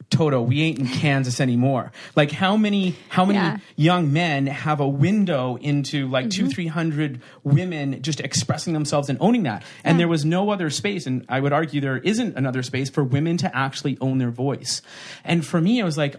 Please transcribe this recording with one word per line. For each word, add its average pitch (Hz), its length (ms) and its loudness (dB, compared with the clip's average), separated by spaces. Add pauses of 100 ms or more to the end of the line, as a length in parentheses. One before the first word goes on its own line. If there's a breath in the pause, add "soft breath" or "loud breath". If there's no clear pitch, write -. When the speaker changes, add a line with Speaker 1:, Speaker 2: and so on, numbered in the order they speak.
(120)
Speaker 1:
"Toto, 139 300 4
we 131 220 2
ain't 160 160 0
in 135 80 -2
Kansas 135 520 0
anymore." 127 520 2 (240 loud breath)
Like, 147 160 4
how 190 260 2
many, 202 380 2 (140)
how 185 160 4
many 202 140 4
Speaker 2:
Yeah. 170 180 0 (180 loud breath)
Speaker 1:
young 160 360 4
men 147 360 2
have 139 320 -2
a 143 80 2
window 139 720 2
into, 143 460 -2
like, 127 200 0
Speaker 2:
Mm-hmm. 190 180 0
Speaker 1:
two, 277 40 0
three 180 180 -4
hundred 156 540 -2 (220 loud breath)
women 147 580 0
just 143 180 -4
expressing 156 540 -4
themselves 147 360 0
and 127 120 -2
owning 220 220 4
that? 110 180 -4 (220 loud breath)
And 170 120 4
Speaker 2:
Yeah. 170 40 4
Speaker 1:
there 170 80 2
was 160 180 0
no 185 240 0
other 185 220 -2
space, 196 340 -4
and 127 240 -4
I 131 100 0
would 139 140 0
argue 147 260 0
there 135 180 0
isn't 214 380 -2
another 127 280 -2
space 131 260 -4
for 156 140 0
women 147 340 0
to 175 180 -2
actually 135 460 -2
own 131 160 0
their 123 140 0
voice. 123 500 -4 (420 loud breath)
And 170 220 0
for 170 160 0
me, 226 200 4
I 202 40 0
was 156 120 -2
like, 143 220 0